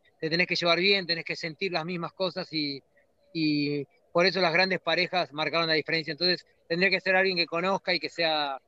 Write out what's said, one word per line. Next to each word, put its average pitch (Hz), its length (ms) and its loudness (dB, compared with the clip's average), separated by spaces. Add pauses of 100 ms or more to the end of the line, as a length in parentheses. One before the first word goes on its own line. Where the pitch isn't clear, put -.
(200)
te 160 100 -2
tenés 170 180 2
que - 80 -2
llevar 170 240 2
bien, 196 260 2
tenés 165 200 -6
que 165 100 -6
sentir 170 360 -6
las 160 140 -4
mismas 170 260 -6
cosas 180 400 -6
y, 143 300 -4 (500)
y 147 540 0 (260)
por 175 140 4
eso 185 160 2
las 175 100 4
grandes 180 280 2
parejas 170 520 -2
marcaron 156 360 -2
la 160 60 2
diferencia, 156 380 -2
entonces 170 340 -2 (220)
tendría 180 220 2
que 185 120 0
ser 190 140 2
alguien 190 220 2
que 170 80 2
conozca 180 480 -2
y 170 60 -2
que 151 100 -6
sea 151 580 -2